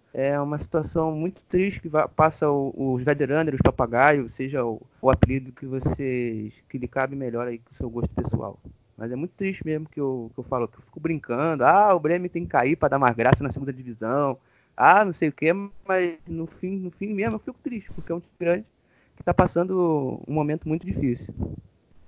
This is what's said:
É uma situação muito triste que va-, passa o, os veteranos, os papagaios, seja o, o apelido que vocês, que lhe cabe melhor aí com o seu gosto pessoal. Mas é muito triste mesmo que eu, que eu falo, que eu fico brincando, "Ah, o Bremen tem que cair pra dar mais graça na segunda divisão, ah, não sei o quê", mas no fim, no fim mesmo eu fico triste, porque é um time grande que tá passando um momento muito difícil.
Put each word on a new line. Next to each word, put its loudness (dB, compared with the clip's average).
É 0
uma -2
situação -2
muito -6
triste 0
que -10
va-, 0
passa 2
o, 0
os -2
veteranos, 0
os 2
papagaios, 4
seja -4
o, -6
o 6
apelido 2
que -14
vocês, -4
que -8
lhe -8
cabe -4
melhor -6
aí -8
com -20
o -20
seu -8
gosto -4
pessoal. -4
Mas -8
é -6
muito -6
triste -4
mesmo -4
que -10
eu, -4
que -12
eu -12
falo, -2
que -14
eu -20
fico -20
brincando, 0
"Ah, 6
o 2
Bremen 0
tem -6
que -10
cair 2
pra 2
dar 2
mais 4
graça 2
na -4
segunda -8
divisão, -2
ah, 6
não -2
sei -2
o -2
quê", 0
mas 0
no -6
fim, -8
no -8
fim -8
mesmo -2
eu -8
fico -12
triste, -10
porque -8
é -4
um -6
time -20
grande 0
que -18
tá 0
passando 2
um -8
momento -2
muito -4
difícil. -4